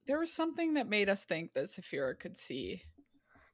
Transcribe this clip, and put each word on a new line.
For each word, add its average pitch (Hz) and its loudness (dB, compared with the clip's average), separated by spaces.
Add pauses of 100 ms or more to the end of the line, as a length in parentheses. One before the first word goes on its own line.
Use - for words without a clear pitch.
there 285 2
was 330 -2
something 320 0
that 269 2
made 202 4
us 196 2
think 165 -2
that 139 2
Saphira 143 -4
could 180 -10
see. 127 -6 (720)